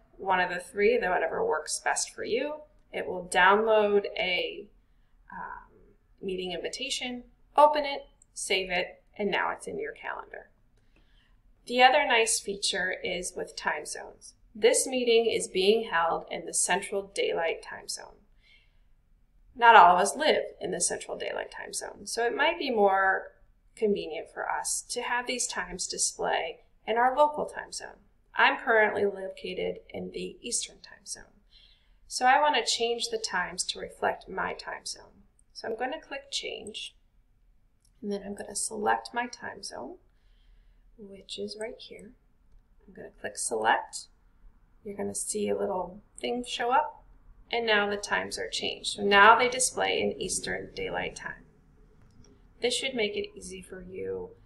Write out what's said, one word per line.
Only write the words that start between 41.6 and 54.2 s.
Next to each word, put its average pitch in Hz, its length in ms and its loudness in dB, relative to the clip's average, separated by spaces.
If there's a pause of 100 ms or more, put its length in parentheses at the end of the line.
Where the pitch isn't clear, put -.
here. 185 360 -20 (720)
I'm 190 60 -20
going 80 180 -18
to - 80 -20
click - 180 -10
Select. - 720 0 (720)
You're 202 140 -12
gonna 202 180 -6
see 208 360 -4
a 202 80 0
little 196 440 -4 (200)
thing 247 260 -4
show 240 240 -2
up, 302 320 2 (480)
and 233 140 -2
now 208 240 4
the 202 80 -2
times 202 420 -4
are 185 100 -6
changed. - 460 -6
So 208 80 -6
now 202 340 10
they 247 120 2
display 196 520 0
in - 180 -2
Eastern 185 540 -6
Daylight - 440 -6
Time. - 260 -14 (1160)
This 247 120 0
should 262 220 -4
make 208 220 -2
it 202 180 -8
easy 185 260 -14
for 185 200 -16
you 180 480 -8 (160)